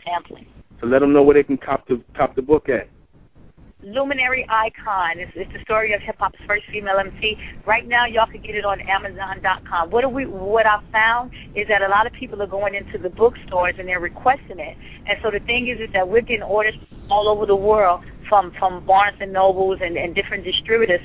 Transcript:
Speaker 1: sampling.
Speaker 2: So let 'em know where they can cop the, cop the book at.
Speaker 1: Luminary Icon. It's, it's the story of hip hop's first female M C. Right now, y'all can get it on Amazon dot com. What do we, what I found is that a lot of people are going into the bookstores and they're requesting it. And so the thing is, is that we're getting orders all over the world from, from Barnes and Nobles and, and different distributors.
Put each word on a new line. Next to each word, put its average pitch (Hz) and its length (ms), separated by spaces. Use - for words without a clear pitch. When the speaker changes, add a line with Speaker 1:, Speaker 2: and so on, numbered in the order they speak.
Speaker 1:
sampling. 170 400
Speaker 2:
So 117 60
let 131 140
'em 143 120
know 143 80
where 143 180
they - 20
can 139 140
cop - 320
the, 120 160
cop 135 220
the 135 60
book 147 260
at. 113 220
Speaker 1:
Luminary 262 680
Icon. 196 720
It's, 180 140
it's 185 160
the - 100
story 220 320
of 202 100
hip 220 140
hop's 196 180
first 208 240
female 202 260
M 196 240
C. 214 160
Right 233 220
now, 240 240
y'all 220 160
can 214 160
get 208 160
it 202 60
on 196 180
Amazon 196 580
dot 185 300
com. 170 240
What 240 80
do 269 60
we, 254 180
what 202 400
I 208 240
found 233 400
is 208 160
that 196 100
a 196 60
lot 202 180
of 233 140
people 214 240
are 190 80
going 196 240
into 196 240
the 175 100
bookstores 180 680
and 185 80
they're 185 160
requesting 202 560
it. 151 160
And 202 160
so 220 80
the 202 160
thing 247 240
is, 226 80
is 220 160
that 185 140
we're 220 180
getting 220 160
orders 214 320
all 208 220
over 208 160
the 202 80
world 202 480
from, 190 300
from 180 260
Barnes 196 360
and 196 120
Nobles 190 480
and, 170 160
and 165 160
different 196 300
distributors. 185 640